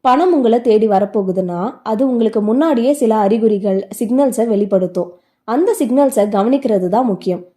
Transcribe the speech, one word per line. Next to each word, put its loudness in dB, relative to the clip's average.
பணம் 2
உங்களை 2
தேடி 2
வரப்போகுதுன்னா, -2
அது -2
உங்களுக்கு 0
முன்னாடியே 0
சில 0
அறிகுறிகள், 0
சிக்னல்ஸை 0
வெளிப்படுத்தும். -2
அந்த 0
சிக்னல்ஸை 2
கவனிக்கிறது 0
தான் 0
முக்கியம். -4